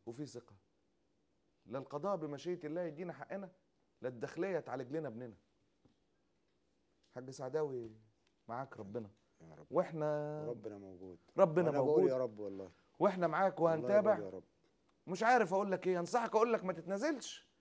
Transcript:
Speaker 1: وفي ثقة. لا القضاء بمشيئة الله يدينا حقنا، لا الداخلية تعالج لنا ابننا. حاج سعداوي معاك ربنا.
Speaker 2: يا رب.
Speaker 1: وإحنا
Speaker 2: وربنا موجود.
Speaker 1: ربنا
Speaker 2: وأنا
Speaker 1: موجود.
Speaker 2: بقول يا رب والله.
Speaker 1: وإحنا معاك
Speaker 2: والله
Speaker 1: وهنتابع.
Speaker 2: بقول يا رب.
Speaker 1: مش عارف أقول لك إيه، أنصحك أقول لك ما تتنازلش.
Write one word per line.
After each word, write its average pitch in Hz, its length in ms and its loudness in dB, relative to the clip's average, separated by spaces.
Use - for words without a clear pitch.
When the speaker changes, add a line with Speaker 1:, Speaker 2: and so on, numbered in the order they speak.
Speaker 1:
وفي 127 200 -8
ثقة. 120 300 -14
لا 123 140 -8
القضاء 147 360 -4
بمشيئة 156 520 -6
الله 165 140 -4
يدينا 170 320 -8
حقنا، 196 360 -10
لا 123 80 -4
الداخلية 156 500 -4
تعالج 127 320 -6
لنا 156 160 -4
ابننا. 113 260 -10
حاج 127 140 -12
سعداوي 131 600 -4
معاك 123 300 -6
ربنا. 104 320 -8
Speaker 2:
يا 160 140 -20
رب. - 160 -20
Speaker 1:
وإحنا 151 760 0
Speaker 2:
وربنا 107 300 -8
موجود. 95 400 -16
Speaker 1:
ربنا 170 300 6
Speaker 2:
وأنا 143 120 2
Speaker 1:
موجود. 143 160 6
Speaker 2:
بقول 165 140 8
يا 131 80 0
رب 113 220 -2
والله. 98 320 -8
Speaker 1:
وإحنا 185 280 4
معاك 185 320 2
Speaker 2:
والله 165 180 4
Speaker 1:
وهنتابع. 202 360 6
Speaker 2:
بقول 104 120 -2
يا 95 40 -8
رب. 92 140 -10
Speaker 1:
مش 180 160 -2
عارف 226 300 6
أقول 196 180 2
لك 180 160 0
إيه، 180 120 4
أنصحك 214 360 0
أقول 226 180 6
لك 185 100 2
ما 185 100 0
تتنازلش. 202 760 -4